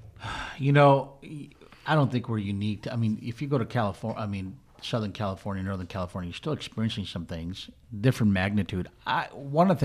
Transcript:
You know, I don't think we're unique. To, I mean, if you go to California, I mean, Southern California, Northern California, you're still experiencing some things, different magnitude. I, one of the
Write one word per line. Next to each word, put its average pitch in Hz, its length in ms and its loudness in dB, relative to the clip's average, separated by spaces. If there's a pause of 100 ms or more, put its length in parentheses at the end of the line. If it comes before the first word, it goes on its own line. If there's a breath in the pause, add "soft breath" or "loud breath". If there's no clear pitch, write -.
(600 loud breath)
You 135 120 4
know, 139 420 8 (720)
I 151 80 4
don't 135 160 4
think 120 180 -2
we're 113 80 0
unique. 101 460 -2
To, 135 100 -6
I - 20 -4
mean, 110 280 0
if 117 180 -8
you 143 60 -4
go 139 100 0
to 113 80 0
California, 110 560 -2
I 107 60 -4
mean, 95 280 -6 (260)
Southern 107 300 -4
California, 98 520 -6
Northern 92 240 -4
California, 90 420 -6
you're 85 60 -10
still 156 180 -6
experiencing 107 520 -4
some 85 200 -8
things, 85 440 -8 (300)
different 113 320 4
magnitude. 95 560 0 (180)
I, 151 280 0
one 143 360 2
of 160 80 4
the - 80 -6